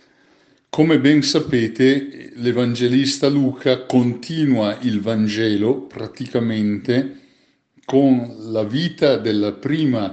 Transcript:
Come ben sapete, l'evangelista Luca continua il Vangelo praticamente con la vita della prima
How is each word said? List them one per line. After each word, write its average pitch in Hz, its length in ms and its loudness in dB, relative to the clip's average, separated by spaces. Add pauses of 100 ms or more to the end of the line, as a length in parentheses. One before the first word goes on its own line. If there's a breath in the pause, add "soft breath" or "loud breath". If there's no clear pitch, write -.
(680 loud breath)
Come 156 320 4
ben 143 220 4
sapete, 131 1120 0
l'evangelista 123 960 0
Luca 131 580 0
continua 120 960 0
il 107 180 -2
Vangelo 107 800 0
praticamente 113 1400 -4 (680 loud breath)
con 120 680 0
la 110 120 -2
vita 139 520 0
della 104 360 0
prima 131 600 -2